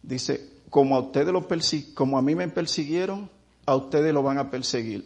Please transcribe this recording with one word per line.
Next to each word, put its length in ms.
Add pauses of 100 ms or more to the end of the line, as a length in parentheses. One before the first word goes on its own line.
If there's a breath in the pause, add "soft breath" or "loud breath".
Dice, 580 (100)
"Como 260
a 40
ustedes 320
lo 140
persi-, 480
como 220
a 60
mí 140
me 120
persiguieron, 800 (380)
a 80
ustedes 400
lo 80
van 160
a 120
perseguir." 560